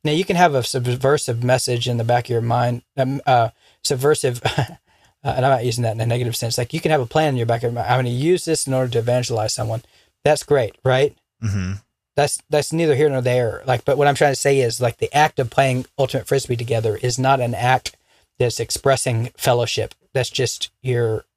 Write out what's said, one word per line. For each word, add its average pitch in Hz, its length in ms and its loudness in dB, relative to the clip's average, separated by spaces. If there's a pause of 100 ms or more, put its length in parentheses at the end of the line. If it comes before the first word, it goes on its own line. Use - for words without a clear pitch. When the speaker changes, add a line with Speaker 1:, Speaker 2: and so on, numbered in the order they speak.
Speaker 1:
Now, 151 80 0
you 175 140 0
can 190 100 -2
have 165 200 6
a 123 80 2
subversive 127 800 0
message 123 440 0
in 120 100 -2
the 113 60 -2
back 120 220 0
of - 60 -16
your 117 100 0
mind, 120 400 0 (160)
um, 135 280 -2
uh, 117 240 4 (340)
subversive, 135 600 0
<laughs> - 20 -12
uh, 117 200 0 (580)
and 131 220 -2
I'm 139 60 4
not 123 140 0
using 120 180 -2
that 110 120 -2
in 113 60 -6
a 113 40 0
negative 117 300 -2
sense. 117 220 -4
Like, 123 160 -4
you 160 80 -6
can 156 100 -2
have 147 100 2
a 120 40 -2
plan 156 240 0
in 131 80 -2
your 117 80 -2
back 117 140 0
of 120 40 -6
your 117 80 -2
mind. 120 180 -6
"I'm 127 100 2
gonna 123 100 -2
use 156 360 0
this 160 220 -2
in 135 60 -2
order 127 180 0
to 117 80 0
evangelize 117 540 -2
someone." 113 300 -6 (420)
That's 147 180 2
great, 131 400 0
right? 131 320 2 (280)
Speaker 2:
Mm-hmm. 98 300 -2 (420)
Speaker 1:
That's, 143 240 0 (120)
that's 147 200 0
neither 160 220 2
here 147 160 4
nor 131 120 0
there. 123 440 0
Like, 123 180 0
but 135 140 0
what 143 100 4
I'm 143 80 4
trying 143 180 2
to - 60 -4
say 139 200 2
is, 117 200 0
like, 120 180 -2
the - 140 -4
act 147 280 2
of 123 100 -2
playing 131 380 0 (100)
Ultimate 131 300 -2
Frisbee 131 300 0
together 113 400 -2
is 123 200 -2
not 131 220 2
an 117 160 -2
act 123 400 0 (420)
that's 123 220 0
expressing 123 760 -2
fellowship. 120 580 -2 (180)
That's 127 160 -2
just - 400 -4 (140)
you're 120 420 -2 (120)